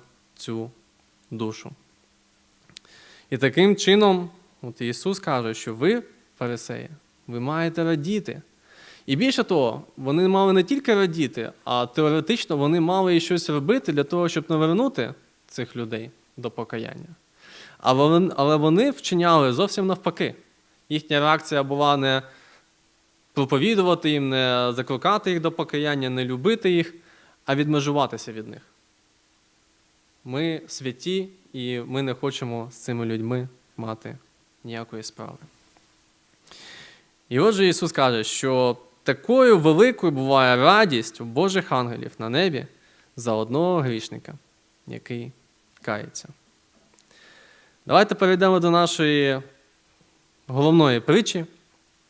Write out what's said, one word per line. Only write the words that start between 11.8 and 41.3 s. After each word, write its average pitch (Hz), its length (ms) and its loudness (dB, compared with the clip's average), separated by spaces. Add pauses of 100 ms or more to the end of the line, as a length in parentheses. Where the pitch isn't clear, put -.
теоретично 156 720 0
вони 151 220 2
мали 180 360 2
і 165 40 4
щось 170 300 -2
робити 160 440 0
для 143 100 0
того, 175 260 -2
щоб 160 200 -6
навернути 160 640 0 (340)
цих - 280 -10
людей 113 360 -8 (260)
до 123 140 -8
покаяння. - 640 -12 (640)
Але 131 260 4
вон-, 165 340 4
але 147 180 4
вони 165 360 2
вчиняли 170 640 2
зовсім 190 340 -2
навпаки. 175 480 -4 (540)
Їхня 151 300 -2
реакція 151 440 0
була 143 340 2
не 135 240 0 (1120)
проповідувати 170 760 0
їм, 143 200 0
не 123 460 0
закликати 175 560 -2
їх 170 100 -2
до 165 100 -2
покаяння, 147 580 -4
не 127 160 -2
любити 180 460 0
їх, 170 220 0 (520)
а 139 100 0
відмежуватися 143 760 -2
від 110 160 -14
них. 113 140 -18 (1600)
Ми 151 420 -4
святі, 180 640 -8 (240)
і 123 260 -6
ми 127 220 -6
не 131 120 -4
хочемо 120 580 -8
з - 40 -18
цими 117 300 -6
людьми 113 420 -4 (300)
мати 113 400 -10 (460)
ніякої 117 400 -12
справи. - 340 -16 (1900)
І 123 100 0
отже, 196 280 4
Ісус 170 240 0
каже, 123 320 0
що 127 540 0 (260)
такою 233 560 4
великою 160 520 4
буває 131 440 4
радість 147 640 2
у 117 40 -10
Божих 170 460 -2